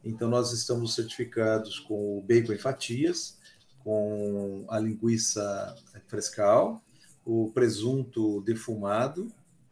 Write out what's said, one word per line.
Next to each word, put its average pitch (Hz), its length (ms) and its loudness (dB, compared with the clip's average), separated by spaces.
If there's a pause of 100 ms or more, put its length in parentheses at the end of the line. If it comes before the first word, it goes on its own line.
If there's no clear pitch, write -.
Então, 113 220 -2
nós 120 240 2
estamos 117 420 -2
certificados 110 840 -2
com 104 380 -4
o - 20 -4
bacon 113 320 4
em 101 60 -2
fatias, 135 800 -4 (400)
com 104 880 -2
a 107 100 -2
linguiça 107 960 0 (340)
frescal, 107 760 4 (400)
o 113 280 0
presunto 113 880 2
defumado, 113 920 -2 (400)